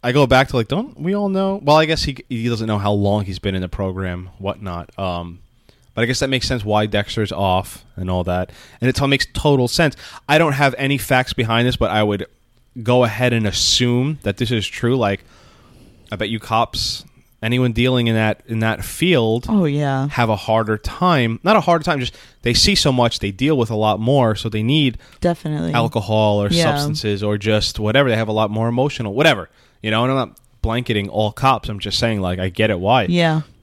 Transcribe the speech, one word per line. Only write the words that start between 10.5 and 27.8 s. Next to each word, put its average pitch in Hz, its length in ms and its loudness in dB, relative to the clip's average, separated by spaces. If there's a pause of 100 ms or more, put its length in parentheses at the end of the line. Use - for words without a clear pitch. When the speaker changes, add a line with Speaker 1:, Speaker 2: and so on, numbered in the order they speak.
Speaker 1:
have 135 260 2
any 139 180 0
facts 127 360 0
behind 117 340 2
this, 123 80 0
but 110 160 0
I 107 140 2
would 101 220 0 (580)
go 123 180 4
ahead 123 300 0
and 113 160 0
assume 123 760 0
that 101 140 -2
this 120 160 -2
is 107 160 0
true. 123 280 -2
Like, 101 280 0 (880)
I 104 40 -10
bet 101 120 -4
you 110 100 -4
cops, - 640 -2 (380)
anyone 123 300 0
dealing 120 340 2
in 113 80 2
that, 110 320 0
in 113 140 -4
that 110 240 -2
field 120 640 0
Speaker 2:
Oh, 208 160 2
yeah. 143 460 -2
Speaker 1:
have 120 180 0
a 107 80 2
harder 110 420 0
time. 127 640 0
Not 208 140 4
a 196 40 4
harder 170 220 2
time, 151 160 0
just 123 160 -6 (280)
they 120 120 0
see 196 220 2
so 143 160 2
much, 120 260 2
they 101 140 -4
deal 139 260 0
with 113 120 0
a 110 60 -2
lot 107 220 2
more, 117 380 2
so - 120 -6
they 107 140 -2
need 131 360 2 (220)
Speaker 2:
Definitely. 156 520 -2
Speaker 1:
alcohol 107 680 0
or 101 80 0
Speaker 2:
Yeah. 170 140 2 (140)
Speaker 1:
substances 143 480 -4
or 104 140 -2
just 107 420 0